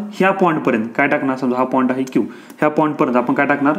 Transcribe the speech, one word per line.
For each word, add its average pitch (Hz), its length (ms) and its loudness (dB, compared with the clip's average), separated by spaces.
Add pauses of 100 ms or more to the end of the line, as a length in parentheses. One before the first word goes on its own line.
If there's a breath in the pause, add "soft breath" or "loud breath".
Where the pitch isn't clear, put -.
(120)
ह्या 190 180 0
पॉइंटपर्यंत 147 540 0 (120)
काय 143 120 2
टाकणार? 135 280 0
समजा 127 200 -2
हा 127 80 0
point 127 260 0
आहे 131 120 -2
क्यू, 131 200 0 (360 loud breath)
ह्या 151 100 2
पॉइंटपर्यंत 151 480 0
आपण 123 180 2
काय 139 120 2
टाकणार? 143 320 2